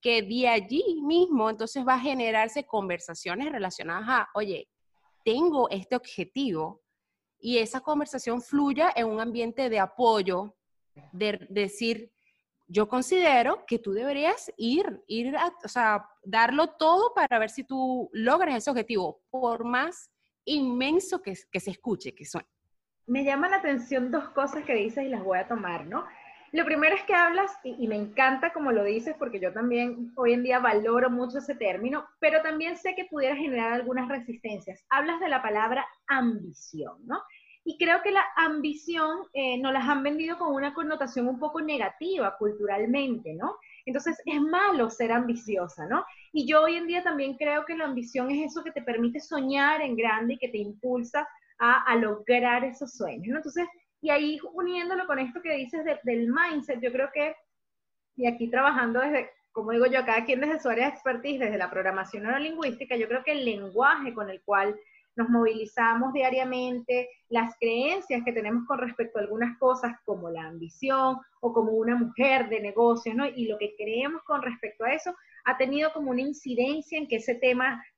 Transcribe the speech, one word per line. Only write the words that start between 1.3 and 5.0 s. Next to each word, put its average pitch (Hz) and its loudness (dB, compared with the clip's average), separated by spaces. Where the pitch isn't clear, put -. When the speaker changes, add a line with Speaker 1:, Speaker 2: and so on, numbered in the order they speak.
Speaker 1:
entonces 226 -4
va 254 6
a 254 0
generarse 233 0
conversaciones 185 -4
relacionadas 185 -6
a, 247 2
"Oye, 202 -4